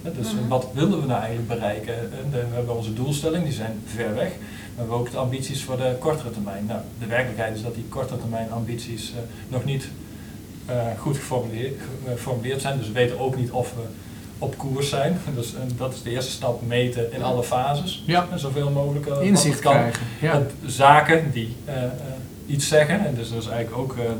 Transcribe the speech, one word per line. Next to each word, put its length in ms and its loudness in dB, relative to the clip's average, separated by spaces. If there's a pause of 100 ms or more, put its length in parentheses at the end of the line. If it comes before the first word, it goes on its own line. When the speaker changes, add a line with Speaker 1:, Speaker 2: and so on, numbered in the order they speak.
Speaker 1:
Hè, 120 -6
dus 200 -4
Speaker 2:
Mhm. 140 0
Speaker 1:
wat 260 0
willen 280 2
we 40 0
nou 140 2
eigenlijk 280 -4
bereiken? 480 -2
En 360 -6
de, 60 -2 (120)
we 60 -6
hebben 220 -2
onze 160 -4
doelstellingen, 520 0
die 100 0
zijn 300 -4
ver 300 -4
weg. 140 0
Maar 60 -8 (400)
we 40 -10
hebben 180 -2
ook 140 -2
de 60 -6
ambities 460 -2
voor 140 -4
de 220 2
kortere 320 0
termijn. 340 -6
Nou, 140 -2 (200)
de 60 -6
werkelijkheid 500 0
is 80 -6
dat 120 -6
die 140 -8
korte 280 -4
termijn 340 -4
ambities, 600 -6
eh, 60 -8 (300)
nog 180 -2
niet, 220 -2 (800)
eh, 100 -4 (240)
goed 180 0
geformuleer-, 600 -4
ge-, 320 -10
eh, 20 -2
geformuleerd 500 -4
zijn. 160 -2
Dus 100 -4
we 60 -6
weten 260 4
ook 180 0
niet 140 0
of 240 -2
we 60 -6 (580)
op 180 -4
koers 320 -2
zijn. 360 2
<laughs> 100 -2
Dus, 180 -4
eh, 60 -8 (180)
dat 160 -2
is 80 -10
de 80 -6
eerste 220 -2
stap, 360 -2
meten 460 2
in 100 -4
alle 200 2
fases. 600 0
Speaker 3:
Ja. 260 4
Speaker 1:
En 80 -2
zoveel 300 0
mogelijk, 360 2
eh, 80 -2
wat 100 2
Speaker 3:
Inzicht 300 8
Speaker 1:
het 100 -4
kan 100 8
Speaker 3:
krijgen, 280 6 (200)
ja. 160 4
Speaker 1:
op 140 2 (140)
zaken 680 8
die, 240 -2 (100)
eh, 180 -2
eh, 60 0 (580)
iets 200 0
zeggen. 380 6
En 100 0
dus, 160 -2
dus 160 -4
eigenlijk 340 -2
ook, 160 -4
eh, 60 0 (160)